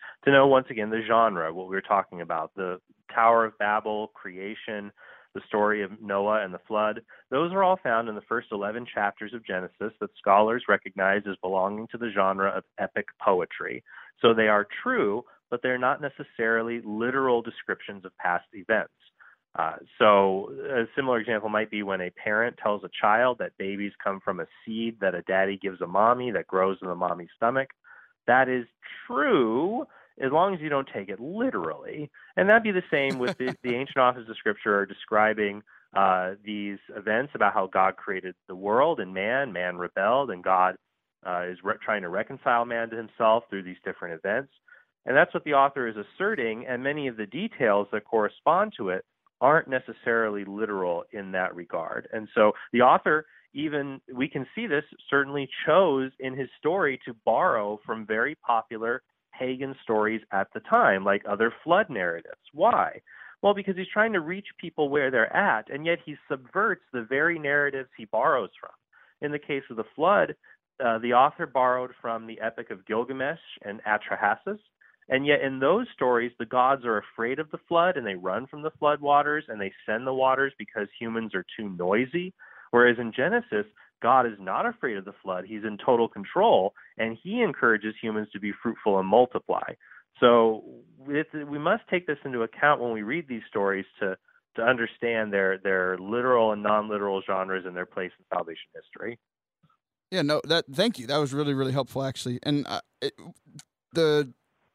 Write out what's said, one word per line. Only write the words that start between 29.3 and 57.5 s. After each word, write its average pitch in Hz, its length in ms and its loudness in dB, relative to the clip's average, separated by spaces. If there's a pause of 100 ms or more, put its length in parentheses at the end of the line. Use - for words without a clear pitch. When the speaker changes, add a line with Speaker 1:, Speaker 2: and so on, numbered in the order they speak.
Speaker 1:
as 131 100 -2
long 180 240 2
as 165 60 -8
you 151 80 -8
don't 135 260 -2
take 98 140 -8
it 98 100 -10
literally. 143 880 -6 (280)
And 185 120 4
that'd 220 140 8
be 220 80 0
the 185 180 0
same 139 300 0
with 123 180 0
the, 127 220 -2
Speaker 2:
<laughs> - 60 -18
Speaker 1:
the 123 100 0
ancient 135 220 -6
authors 127 320 4
of 113 80 -14
Scripture 104 420 2
are 98 80 2
describing, 107 760 0 (340)
uh, 92 380 4 (100)
these 104 340 -6 (180)
events 110 380 -2
about 107 180 4
how 98 140 0
God 95 300 2
created 92 400 -8 (100)
the 92 80 -14
world 117 460 2
and 92 120 -10
man. 113 400 -2
Man 90 240 -6
rebelled, 104 540 -2
and 90 120 -10
God, 92 340 2 (500)
uh, 90 220 -4
is 90 160 -10
re-, 104 100 -2 (100)
trying 104 180 -2
to 90 60 -8
reconcile 117 560 -2
man 117 260 -4
to 113 60 -10
himself 113 540 2
through 95 140 -8
these 90 200 -12
different 87 380 -10
events. 113 300 -4 (520)
And 123 120 0
that's 170 180 4
what 165 80 -6
the 151 120 -2
author 139 340 2
is 107 80 -8
asserting, 120 680 -6
and 123 180 -6
many 143 260 -4
of 113 80 -8
the 107 100 -8
details 110 640 0
that 104 140 -4
correspond 156 720 0
to 98 140 -4
it 92 140 -4 (360)
aren't 147 260 6
necessarily 117 800 -2
literal 98 580 -2 (100)
in 98 200 -10
that 92 240 -2
regard. 85 560 -8
And 110 240 -8
so 107 160 8 (200)
the 120 100 4
author, 156 440 6 (260)
even, 143 480 -6 (140)
we 131 140 -2
can 135 260 -6
see 226 140 -6
this, 147 160 -2 (260)
certainly 139 380 0 (180)
chose 151 540 4
in 131 160 -6
his 131 200 -6
story 151 480 -2
to 127 100 -10 (100)
borrow 113 600 0